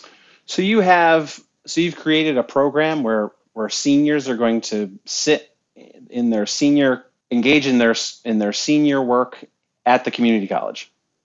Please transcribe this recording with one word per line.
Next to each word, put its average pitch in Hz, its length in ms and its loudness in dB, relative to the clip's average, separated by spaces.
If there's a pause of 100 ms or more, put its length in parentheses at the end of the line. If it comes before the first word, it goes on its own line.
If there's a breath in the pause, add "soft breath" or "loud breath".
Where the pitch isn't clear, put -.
(440 loud breath)
So - 160 -8
you 208 200 2
have, 170 600 2 (260)
so - 140 -4
you've 170 160 -2
created 156 400 0
a 120 60 0
program 147 640 0
where, 110 260 0 (240)
where 107 160 -6
seniors 147 580 2
are 127 80 -2
going 117 260 0
to 104 440 -6
sit - 420 -2 (600)
in 120 180 -2
their 110 160 0
senior, 139 640 0 (240)
engage 135 360 2
in 127 120 2
their 117 140 4
s-, - 320 -8
in 110 140 -2
their 104 140 -2
senior 147 480 0
work 123 420 -2 (440)
at 123 180 4
the - 60 -6
community 113 360 0
college. - 460 -8 (320)